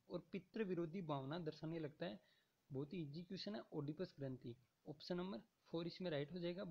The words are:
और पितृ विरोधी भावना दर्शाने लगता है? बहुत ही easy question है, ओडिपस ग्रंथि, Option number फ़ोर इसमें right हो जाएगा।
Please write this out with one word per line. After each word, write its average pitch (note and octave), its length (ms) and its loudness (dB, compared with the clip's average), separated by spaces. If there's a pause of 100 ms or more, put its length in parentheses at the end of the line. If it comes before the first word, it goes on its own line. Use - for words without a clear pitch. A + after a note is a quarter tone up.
(100)
और F3 220 -2
पितृ G#3+ 320 0
विरोधी E3+ 400 2
भावना C#3+ 360 2
दर्शाने D#3+ 380 0
लगता D#3 280 -2
है? G3+ 140 -4 (500)
बहुत D3 240 0
ही F3+ 80 2
easy D3 200 -2
question G3+ 320 -2
है, A3+ 80 -2 (100)
ओडिपस D#3 460 0
ग्रंथि, C3 380 -2 (300)
Option E3 300 0
number F#3+ 260 0 (300)
फ़ोर E3+ 140 4
इसमें F3 240 0
right D3 220 2
हो F3+ 60 -2
जाएगा। F3 320 0